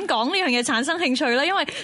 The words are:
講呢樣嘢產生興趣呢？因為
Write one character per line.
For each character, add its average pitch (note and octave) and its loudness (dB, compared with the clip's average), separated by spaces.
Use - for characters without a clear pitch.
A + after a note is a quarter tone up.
講 A#3 0
呢 F4+ 0
樣 F#4 0
嘢 A#3+ 2
產 A#3 0
生 E4 -2
興 C#4 0
趣 D4+ 0
呢？ F3 2
因 F#4 0
為 F4 0